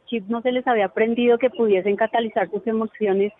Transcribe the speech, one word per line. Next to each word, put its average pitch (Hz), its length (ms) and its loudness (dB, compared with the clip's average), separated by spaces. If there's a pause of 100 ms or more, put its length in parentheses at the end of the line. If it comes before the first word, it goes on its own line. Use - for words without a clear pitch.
chip 220 220 -6
no 233 140 -4
se 254 100 0
les 247 140 -4
había 226 200 2
aprendido 233 520 2
que 247 120 0
pudiesen 202 460 0
catalizar 220 540 -2
sus 202 160 -8
emociones 214 720 -2